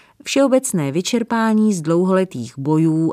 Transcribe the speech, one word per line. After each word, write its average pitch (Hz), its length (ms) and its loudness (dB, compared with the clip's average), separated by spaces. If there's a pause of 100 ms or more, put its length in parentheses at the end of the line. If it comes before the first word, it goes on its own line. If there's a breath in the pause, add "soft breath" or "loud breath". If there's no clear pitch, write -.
(220 loud breath)
všeobecné 254 680 0
vyčerpání 220 840 0
z 170 80 -4
dlouholetých 175 760 -2
bojů 156 540 2